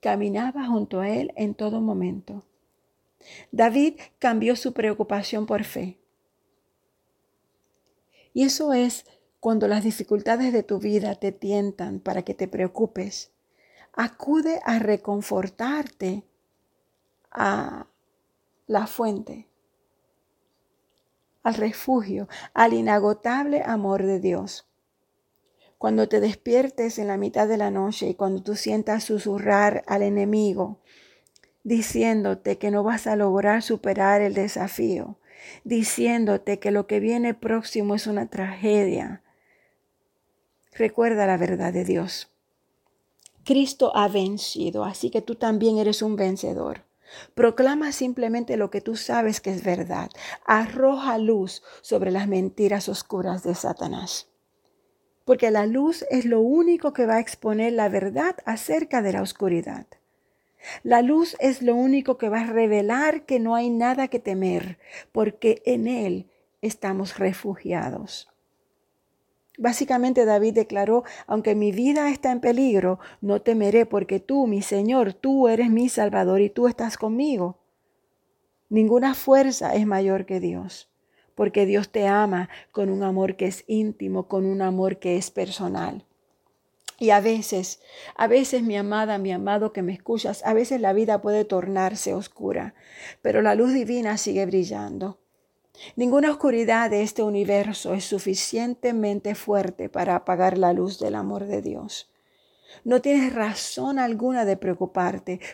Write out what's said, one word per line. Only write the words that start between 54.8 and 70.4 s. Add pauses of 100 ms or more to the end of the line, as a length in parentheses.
Porque
la
luz
es
lo
único
que
va
a
exponer
la
verdad
acerca
de
la
oscuridad. (960)
La
luz
es
lo
único
que
va
a
revelar
que
no
hay
nada
que
temer, (320)
porque
en
Él (300)
estamos
refugiados. (1300)
Básicamente
David